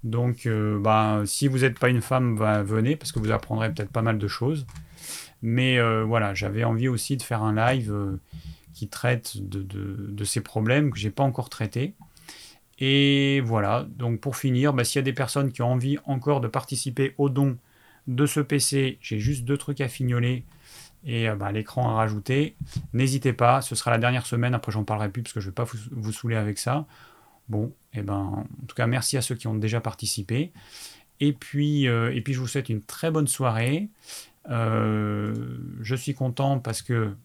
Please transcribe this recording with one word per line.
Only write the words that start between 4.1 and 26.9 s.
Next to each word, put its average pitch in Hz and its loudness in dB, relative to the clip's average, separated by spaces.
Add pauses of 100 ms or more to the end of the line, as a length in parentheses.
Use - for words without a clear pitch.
de 101 0
choses. 139 -2 (760)
Mais, 123 2
euh, 113 4
voilà, 107 2
j'avais 101 0
envie 117 2
aussi 127 0
de 120 -6
faire 110 -2
un 107 2
live, 113 2
euh, 101 -2 (540)
qui - -10
traite 120 -2
de, 98 -6
de, 98 -8
de 101 -4
ces 104 -2
problèmes 120 2
que - -6
j'ai 101 -2
pas 139 0
encore 127 -2
traités. 120 -4 (800)
Et 139 4
voilà, 113 2
donc 117 -4
pour 135 -4
finir, 135 2
bah, 123 2
s'il - 0
y 135 0
a - -
des 131 0
personnes 135 0
qui - -6
ont 120 2
envie 131 2
encore 139 2
de 123 -2
participer 131 -2
au 143 4
don 135 2 (500)
de 131 2
ce 147 0
P 143 2
C, 135 0
j'ai 107 -4
juste 123 0
deux 139 0
trucs 143 -6
à 131 0
fignoler 123 0 (580)
et, 117 0
euh, 107 0
bah, 101 -4
l'écran 110 -2
à 110 0
rajouter. 110 0 (380)
N'hésitez 131 2
pas, 123 6
ce - -6
sera 120 0
la 117 4
dernière 120 2
semaine, 120 0
après 117 -2
j'en 104 0
parlerai 107 -2
plus 117 -6
parce - -12
que 107 -4
je 95 -6
vais 92 -10
pas 120 -2
vous, 117 -10 (140)
vous 110 -4
saouler 113 -2
avec 104 0
ça. 143 -2 (640)